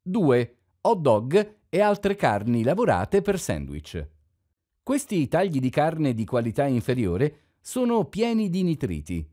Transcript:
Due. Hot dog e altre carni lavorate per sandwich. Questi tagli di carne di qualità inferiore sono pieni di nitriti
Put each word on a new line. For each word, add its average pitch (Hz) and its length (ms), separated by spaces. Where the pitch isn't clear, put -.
Due. 147 580
Hot 208 220
dog 139 540
e 180 140
altre 202 340
carni 117 480
lavorate 156 580
per 196 160
sandwich. 76 720
Questi 208 460
tagli 165 320
di 127 100
carne 151 440
di 113 100
qualità 117 440
inferiore 123 920
sono 233 460
pieni 220 440
di 185 140
nitriti 87 680